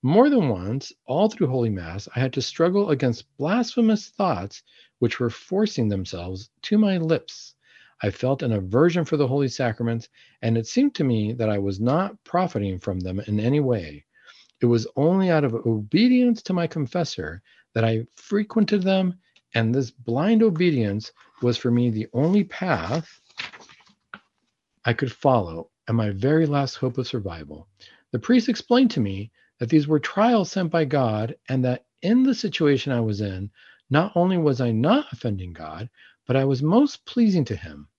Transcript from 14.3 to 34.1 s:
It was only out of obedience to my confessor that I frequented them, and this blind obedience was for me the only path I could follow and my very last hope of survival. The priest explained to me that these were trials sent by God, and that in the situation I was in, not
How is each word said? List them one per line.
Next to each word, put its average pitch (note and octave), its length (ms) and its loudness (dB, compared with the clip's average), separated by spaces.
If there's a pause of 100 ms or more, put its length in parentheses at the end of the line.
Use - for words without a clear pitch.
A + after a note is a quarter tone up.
It - 60 0
was A#2+ 220 2 (100)
only F3+ 320 2
out D#3 160 2
of A#2 80 0
obedience G#3+ 920 2
to G3 100 -4
my F3 140 0
confessor C3+ 760 -6 (320)
that A2+ 120 0
I A2+ 200 0 (120)
frequented G#3 680 0
them, F#3 340 0 (360)
and A#2 200 2
this C3 160 0
blind E3+ 540 2
obedience D3+ 680 0 (280)
was B2 140 2
for A#2+ 160 -2
me A#2+ 180 2
the G#2+ 220 -4
only F3+ 320 2
path D3+ 800 -4 (1600)
I B2 80 0
could A#2+ 220 -2
follow F#2 560 0 (180)
and A2+ 80 0
my A2 140 0
very C3+ 360 0
last C#3+ 300 -2
hope B2 220 -4
of B2+ 100 -4
survival. E2 640 -10 (420)
The A#2 80 -2
priest A#3+ 300 2
explained A#3+ 420 2
to - 80 -4
me G2+ 320 -4 (280)
that A#2 100 -4
these D3+ 180 4
were D3+ 120 4
trials G#3 520 2
sent F3 200 -2
by E3 120 2
God, A#2+ 520 0 (120)
and C3 160 0
that B2+ 220 -2 (160)
in A#3 220 4
the C4 100 2
situation C#3+ 580 0
I B2 80 0
was G#2+ 220 -2
in, G2 300 -6 (380)
not D#3+ 260 0